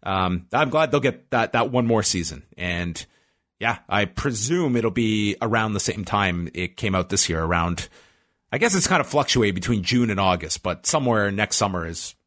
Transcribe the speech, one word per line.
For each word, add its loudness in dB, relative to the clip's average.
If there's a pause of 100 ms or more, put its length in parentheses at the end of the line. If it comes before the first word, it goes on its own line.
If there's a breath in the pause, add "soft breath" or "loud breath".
um, 0
I'm 2
glad 2
they'll 2
get -2
that, 0
that 2
one 2
more 4
season, -4 (140)
and -4 (540)
yeah, -2 (100)
I 2
presume -2
it'll 0
be 0
around 0
the 0
same -4
time 0
it -6
came -2
out 0
this 0
year, -2
around, 0 (640 soft breath)
I -2
guess 2
it's 2
kind 2
of -4
fluctuated 2
between -2
June 2
and -2
August, 0
but -4
somewhere 2
next -2
summer -2
is -10 (140)